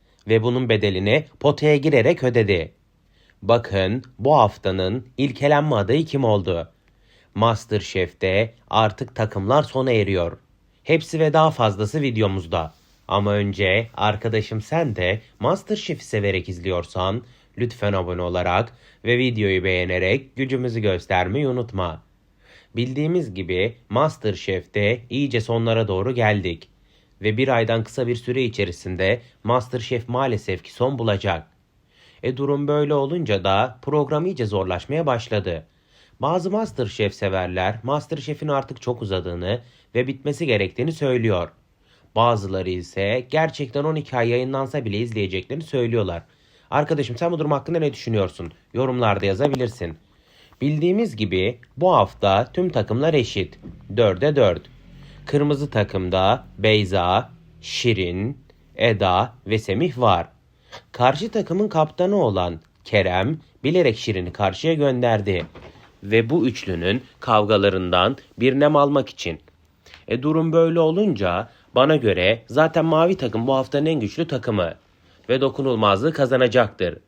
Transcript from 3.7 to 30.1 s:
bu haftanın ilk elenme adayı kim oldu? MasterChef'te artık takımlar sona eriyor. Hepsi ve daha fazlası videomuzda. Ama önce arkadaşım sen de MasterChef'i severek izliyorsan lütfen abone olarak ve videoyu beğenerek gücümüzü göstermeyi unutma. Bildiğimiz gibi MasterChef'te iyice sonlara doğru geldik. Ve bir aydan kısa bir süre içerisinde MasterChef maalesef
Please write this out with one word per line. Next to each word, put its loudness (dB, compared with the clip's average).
bu 4
haftanın 0
ilk -2
elenme 4
adayı 2
kim -2
oldu? 0
MasterChef'te -2
artık 0
takımlar 0
sona -2
eriyor. 0
Hepsi 0
ve 2
daha 6
fazlası 0
videomuzda. -2
Ama 2
önce 0
arkadaşım -2
sen -2
de -2
MasterChef'i -4
severek -2
izliyorsan -4
lütfen -2
abone -4
olarak -2
ve 2
videoyu 0
beğenerek -2
gücümüzü -4
göstermeyi 0
unutma. -4
Bildiğimiz -2
gibi -2
MasterChef'te -2
iyice -2
sonlara 0
doğru -2
geldik. -2
Ve 0
bir 2
aydan 2
kısa -4
bir -2
süre -4
içerisinde -2
MasterChef -2
maalesef -2